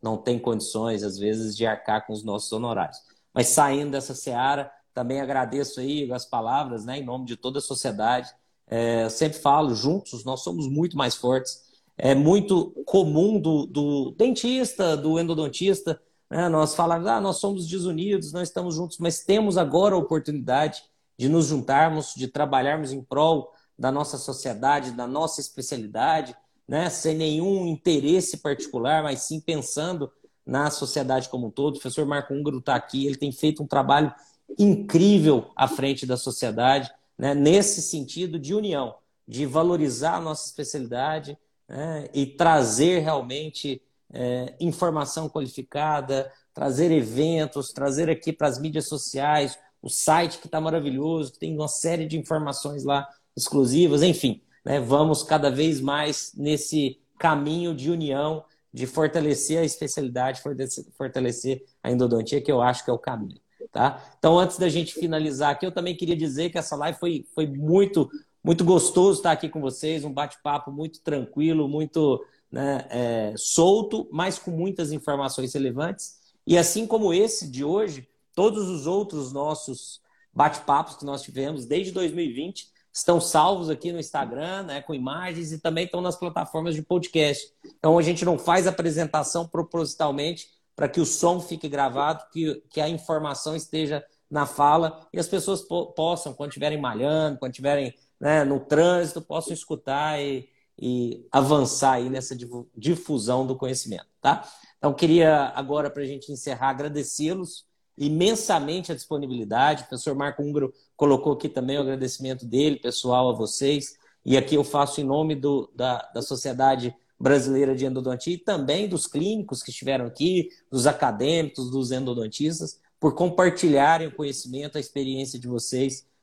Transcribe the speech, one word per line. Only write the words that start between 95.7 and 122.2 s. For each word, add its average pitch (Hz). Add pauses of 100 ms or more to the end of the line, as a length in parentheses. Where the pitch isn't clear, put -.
possam, 160
quando 147
estiverem 147
malhando, 139
quando 127
estiverem, 139 (240)
né, 151
no 139
trânsito, 165
possam 165
escutar 151
e, 135 (320)
e 123
avançar 139
aí 123
nessa 131
divu-, 120
difusão 131
do 131
conhecimento, 127 (160)
tá? - (300)
Então, 143
queria 156
agora, 143
pra 143
gente 139
encerrar, 131
agradecê-los 147 (300)
imensamente 170
a 151
disponibilidade. 131
O -
professor 131
Marco 143
Húngaro 143 (220)
colocou 143
aqui -
também 135
o 143
agradecimento 131
dele, 131
pessoal, 127
a 117
vocês. 139 (260)
E 127
aqui 135
eu 143
faço 143
em 147
nome 151
do, 139
da, 123 (140)
da 117
Sociedade 127 (240)
Brasileira 135
de 131
Endodontia 127
e 180
também 175
dos 170
clínicos 190
que -
estiveram 131
aqui, 170 (220)
dos 131
acadêmicos, 139
dos 127
endodontistas, 131 (180)